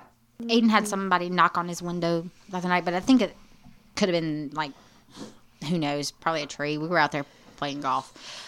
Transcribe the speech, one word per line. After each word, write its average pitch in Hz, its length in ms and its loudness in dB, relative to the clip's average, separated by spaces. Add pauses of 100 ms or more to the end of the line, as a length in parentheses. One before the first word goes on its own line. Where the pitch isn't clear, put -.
(440)
Aiden 233 260 4
had 214 180 4
somebody 190 420 0
knock 175 280 4
on 175 100 -2
his 175 140 -8
window 170 440 -2 (240)
the 185 80 -6
other 180 120 -2
night, 180 160 2
but 180 80 0
I 185 80 -2
think 254 200 6
it 180 140 -2 (640)
could 208 100 2
have 180 60 2
been, 151 400 -2
like, 151 180 4 (960)
who 175 100 0
knows, 143 340 -2
probably 160 320 -4
a - 20 -6
tree. 147 320 -6
We 156 100 -6
were 175 120 2
out 147 120 4
there 143 140 -4 (320)
playing 143 240 -6
golf. 135 320 -4 (340)